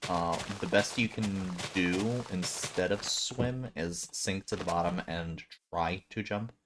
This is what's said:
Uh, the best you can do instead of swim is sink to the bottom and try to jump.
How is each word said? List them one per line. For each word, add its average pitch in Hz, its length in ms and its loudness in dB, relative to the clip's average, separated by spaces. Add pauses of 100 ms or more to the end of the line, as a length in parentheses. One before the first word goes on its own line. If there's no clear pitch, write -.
Uh, 85 300 2 (220)
the - 60 -2
best 101 320 4
you 113 100 4
can 98 420 0 (240)
do 98 580 2
instead - 600 0
of 104 100 0
swim 123 720 -2
is 85 360 -2
sink 95 340 -2
to - 100 -2
the 92 80 -4
bottom 87 420 2
and 82 360 -4 (280)
try 85 400 0
to 113 120 -4
jump. 104 300 -2 (140)